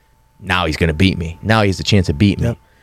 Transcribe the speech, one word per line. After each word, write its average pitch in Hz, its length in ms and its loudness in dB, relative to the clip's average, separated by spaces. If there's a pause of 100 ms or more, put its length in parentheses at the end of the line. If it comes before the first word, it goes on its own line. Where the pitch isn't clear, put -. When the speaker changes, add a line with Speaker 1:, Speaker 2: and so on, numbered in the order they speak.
(400)
Speaker 1:
now 92 260 -2
he's - 120 -2
gonna 80 160 0
beat 90 240 2
me. 85 240 -8
Now 110 200 2
he 101 80 2
has 92 80 -2
the - 80 -8
chance 98 220 2
to 80 60 -2
beat 95 260 2
me. - 80 0
Speaker 2:
Yep. 117 100 -4 (260)